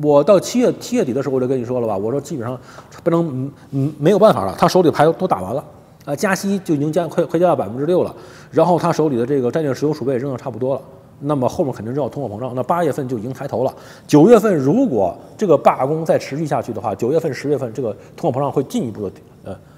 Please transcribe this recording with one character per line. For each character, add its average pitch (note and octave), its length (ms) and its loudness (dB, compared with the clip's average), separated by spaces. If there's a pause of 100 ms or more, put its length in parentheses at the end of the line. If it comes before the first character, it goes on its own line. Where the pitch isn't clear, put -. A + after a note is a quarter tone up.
我 D3 220 6
到 G3 160 6
七 - 180 -4
月， G#3+ 220 2
七 - 160 -6
月 A3 80 2
底 B2+ 80 -4
的 C3+ 100 -2
时 C#3+ 60 -4
候 C3 80 0
我 C3 40 2
就 B2+ 60 0
跟 C3+ 100 0
你 A#2+ 80 -4
说 B2 140 -4
了 A#2+ 80 -2
吧， G#2 100 -2
我 G#2 140 -4
说 C#3 100 -2
基 D3 160 -8
本 A#2 80 -6
上 B2 140 -6 (460)
不 E3+ 60 0
能， E3+ 180 2
嗯， C3+ 240 -6 (180)
嗯， C#3 300 -2
没 D3+ 100 4
有 G#3 80 4
办 G3 160 6
法 F#2+ 100 -2
了， F#2+ 140 -4
他 F#3 80 4
手 F3+ 160 4
里 D#3 80 6
牌 D3 220 4
都 F#3 160 -4
打 - 120 -2
完 F#2+ 140 -8
了 D3 100 -6 (420)
啊， D3 100 -6
加 G3 180 0
息 G3 300 -2
就 E3+ 100 0
已 C#3+ 40 0
经 D3+ 140 -2
加， E3+ 140 0
快， E3+ 160 -2
快 E3 160 -2
加 F3+ 80 4
到 E3 80 4
百 A2 140 -2
分 A#2 100 -8
之 C#3+ 80 -4
六 E3+ 160 2
了， F#2+ 100 -4 (380)
然 D#3 160 4
后 F3 100 2
他 E3 140 0
手 D#3 180 0
里 C#3 80 -2
的 A2+ 80 0
这 C#3 160 0
个 A#2+ 80 0
债 D#3+ 140 -2
券 C#3+ 100 -2
持 C#3 140 -4
有 D3+ 80 0
储 B2 100 -8
备 C3 120 -2
扔 C3+ 160 -6
的 B2 40 -6
差 C3 140 -10
不 A2+ 80 -10
多 B2+ 160 -2
了， - 60 -8 (400)
那 C#3+ 160 -2
么 B2 120 0
后 - 140 -4
面 C3 100 -4
肯 G#2 120 -10
定 A#2 100 -8
知 D3 60 -4
道 B2 80 -2
通 C#3+ 120 -10
货 G#2+ 140 -8
膨 G#2 60 -10
胀。 B2 160 -8
那 B2+ 80 -2
八 F3 180 0
月 E3 80 0
份 C#3+ 160 -4
就 B2+ 100 -6
已 G2+ 60 -6
经 B2+ 100 -8
抬 C3+ 140 -10
头 A2+ 160 -4
了， C3+ 100 -2 (360)
九 D3 200 8
月 A#3+ 80 10
份 G#3 200 4
如 D3+ 280 2
果 G#2 320 0 (220)
这 G#3+ 80 -2
个 D#3 100 6
罢 C3+ 300 4
工 D#3+ 180 -2
再 D3+ 140 2
持 - 180 -8
续 D#3+ 80 -4
下 C#3 160 -2
去 A2+ 120 -6
的 G#2 80 -8
话， G#2+ 120 -4
九 A#2 200 -2
月 D#3+ 80 2
份、 D3+ 120 -4
十 C3 160 -6
月 C#3+ 80 0
份 B2 160 -4
这 B2 80 -10
个 A2 160 -4 (200)
通 D#3 160 -2
货 A#2 40 -2
膨 C#3 60 -2
胀 C#3 80 -2
会 C#3 140 0
进 E3 240 -6
一 - 20 -8
步 G#2 180 -8
的， F#2 40 -12 (320)
呃， F#2+ 120 -12 (220)